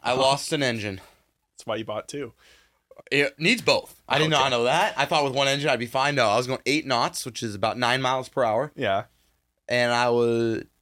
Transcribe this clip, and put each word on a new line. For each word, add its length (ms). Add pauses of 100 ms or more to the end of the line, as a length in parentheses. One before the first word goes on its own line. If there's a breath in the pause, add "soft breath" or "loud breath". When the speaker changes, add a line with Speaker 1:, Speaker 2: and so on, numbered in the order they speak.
Speaker 1:
I 120
lost 380
an 100
engine. 380 (560 loud breath)
Speaker 2:
That's 100
why 100
you 80
bought 240
two. 240 (800 soft breath)
Speaker 1:
It 300
needs 200
both. 480
I 100
did 120
not 120
Speaker 2:
Okay. 80
Speaker 1:
know 140
that. 320
I 80
thought 200
with 100
one 140
engine 200
I'd 120
be 60
fine. 280
No, 140
I 80
was 100
going 180
eight 220
knots, 400
which 160
is 120
about 220
nine 240
miles 280
per 160
hour. 320
Speaker 2:
Yeah. 280 (640)
Speaker 1:
And 240
I 180
was 540 (180)